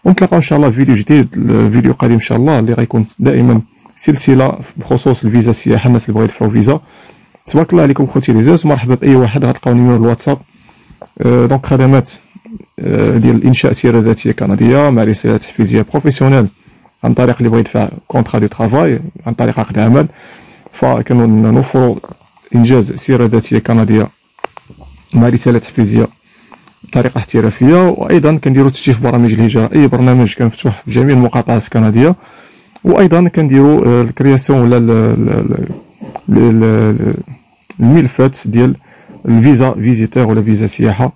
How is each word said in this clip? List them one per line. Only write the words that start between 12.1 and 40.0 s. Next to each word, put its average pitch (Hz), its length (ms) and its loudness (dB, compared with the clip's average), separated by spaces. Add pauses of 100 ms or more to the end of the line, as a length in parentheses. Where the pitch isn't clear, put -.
آه، 107 380 -2
ديال 117 280 2
انشاء 127 280 0
سيره 117 260 0
ذاتيه 110 340 -2
كنديه 113 580 0
مع 113 140 0
رساله 110 320 -2
تحفيزيه 110 540 -2
professionnelle 135 560 0 (580)
عن 120 100 0
طريق 123 240 0
اللي 120 100 0
بغا 113 100 2
يدفع 110 300 -2 (200)
كونطرا 117 320 -2
دو 107 60 0
طرافاي 123 540 -2 (260)
عن 117 80 -6
طريق 120 260 -4
عقد 107 180 -6
عمل، 123 280 2 (680)
فكنوفروا 120 1200 0 (580)
انجاز 120 380 2
سيره 123 340 -2
ذاتيه 113 320 -2
كنديه 110 500 0 (1040)
مع 117 140 4
رساله 120 300 0
تحفيزيه 113 500 -2 (760)
بطريقه 123 340 -4
احترافيه، 123 680 0
وايضا 160 480 0
كنديروا 135 340 0
تشريف 127 300 -2
برامج 120 320 0
الهجره، 113 420 0
اي 147 120 4
برنامج 123 480 2
كان 120 120 -2
مفتوح - 380 -4
في - 60 -12
جميع 127 260 0
المقاطعات 120 480 0
الكنديه، 113 500 2 (720)
وايضا 175 440 2
كنديروا، 143 580 2
آه، 120 160 2
الكرياسيون 135 580 0
ولا 120 160 2
ال-، 117 140 0
ال-، 110 400 0 (960)
ال-، - 100 0
ال-، 113 260 2 (360)
ال-، - 140 -4 (680)
الملفات 135 640 2
ديال 120 320 0 (520)
الفيزا 123 420 4
فيزيتور 110 560 -2